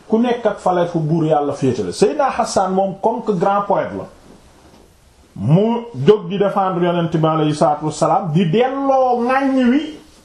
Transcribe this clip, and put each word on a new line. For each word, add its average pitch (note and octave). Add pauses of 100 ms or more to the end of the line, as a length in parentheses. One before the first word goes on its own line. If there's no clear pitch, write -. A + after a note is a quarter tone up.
ku A3
nekk A#3+
ak G3
fale F3+
fu E3
buur D#3
Yàlla D3
féetale. A2
Seydina C#4
Hassan G3+
moom F#3+
comme A#3+
que G#3+
grand G3
poète -
la, - (1300)
mu G3+ (240)
jóg G3
di G3
défendre F#3+
Yonent F3
bi D#3+
alayhi D#3
salaatu D#3
wassalaam, D3+
di F3+
delloo C4
ŋàññ C4
wi D4+ (280)